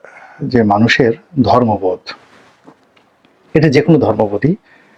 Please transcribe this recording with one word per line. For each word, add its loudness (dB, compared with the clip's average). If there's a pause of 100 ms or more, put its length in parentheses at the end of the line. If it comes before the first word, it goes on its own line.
(420)
যে 0
মানুষের 0 (280)
ধর্মবোধ, -2 (1400)
এটা 2
যে 2
কোনো 4
ধর্মবোধই, -2 (420)